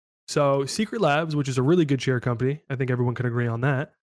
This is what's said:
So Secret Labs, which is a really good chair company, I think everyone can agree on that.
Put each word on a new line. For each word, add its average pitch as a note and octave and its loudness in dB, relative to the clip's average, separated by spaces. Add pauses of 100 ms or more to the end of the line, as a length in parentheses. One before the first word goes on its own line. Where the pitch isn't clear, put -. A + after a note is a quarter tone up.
(280)
So C#3 2
Secret A3 -4
Labs, D#3 2
which C#3 -2
is B2+ -2
a B2+ 2
really E3 4
good C#3 0
chair B2+ 0
company, B2+ -2 (100)
I C3+ -4
think C3 -2
everyone B2 0
can A#2+ -4
agree A#2+ 0
on A#2 -4
that. C#3 -2 (160)